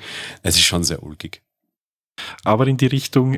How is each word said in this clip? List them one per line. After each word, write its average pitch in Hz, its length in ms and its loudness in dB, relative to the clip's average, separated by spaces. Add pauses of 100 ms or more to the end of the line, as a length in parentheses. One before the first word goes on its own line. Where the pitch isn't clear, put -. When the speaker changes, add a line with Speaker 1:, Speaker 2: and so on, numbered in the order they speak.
(440)
Speaker 1:
Es 87 120 0
ist - 100 4
schon 87 180 0
sehr 78 180 -4
ulkig. - 400 -16 (1040)
Speaker 2:
Aber 113 240 4
in 135 100 2
die 131 100 4
Richtung 135 500 2